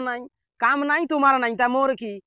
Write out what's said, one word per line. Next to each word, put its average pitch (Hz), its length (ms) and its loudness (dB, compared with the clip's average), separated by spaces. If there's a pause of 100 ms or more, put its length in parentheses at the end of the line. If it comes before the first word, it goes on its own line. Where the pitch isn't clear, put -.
নাই। 247 160 -6 (400)
কাম 254 240 2
নাই 294 220 0
তোমার 277 340 2
নাই, 240 160 -2
তা 247 120 0
মোর 269 260 0
কি? 220 180 -10 (140)